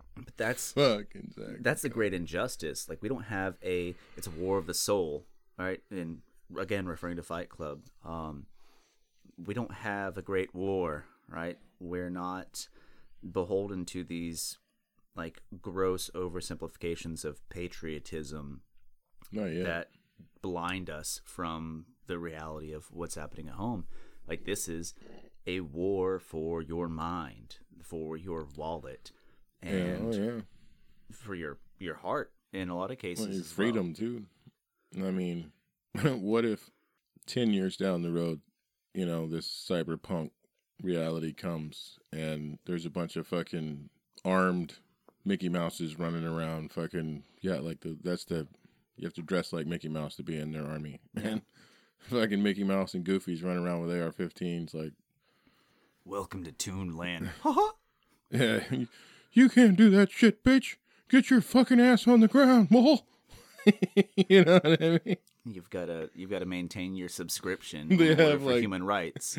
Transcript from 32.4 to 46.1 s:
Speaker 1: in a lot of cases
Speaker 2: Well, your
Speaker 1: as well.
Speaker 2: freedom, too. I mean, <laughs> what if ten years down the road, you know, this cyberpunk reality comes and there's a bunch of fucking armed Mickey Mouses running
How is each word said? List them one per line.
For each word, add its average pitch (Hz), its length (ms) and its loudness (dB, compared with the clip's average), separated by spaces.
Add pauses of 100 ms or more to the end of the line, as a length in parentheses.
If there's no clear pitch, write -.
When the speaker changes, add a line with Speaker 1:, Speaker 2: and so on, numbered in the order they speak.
Speaker 1:
in 95 160 -6
a 87 80 -4
lot 95 140 -4
of 131 60 -12
cases 98 280 -6
Speaker 2:
Well, 98 80 -6
your 95 80 -4
Speaker 1:
as 82 80 -10
well. - 60 -16
Speaker 2:
freedom, 101 380 -2
too. 113 320 -8 (720)
I 95 140 -4
mean, 87 400 -4 (420)
<laughs> - 100 -8
what 117 420 0
if 107 240 -4 (560)
ten 120 260 2
years 95 260 0
down 92 260 0
the 85 80 -2
road, 85 300 -2 (520)
you 92 120 -2
know, 82 220 -2
this 80 200 -6
cyberpunk 82 840 -4 (500)
reality 80 520 -2
comes 80 640 -10 (140)
and 78 520 -6
there's 85 200 -4
a 82 40 -8
bunch 85 280 -6
of 80 100 -6
fucking 78 640 -6 (340)
armed 92 520 0 (500)
Mickey 92 240 -2
Mouses 82 500 -4
running 85 260 -4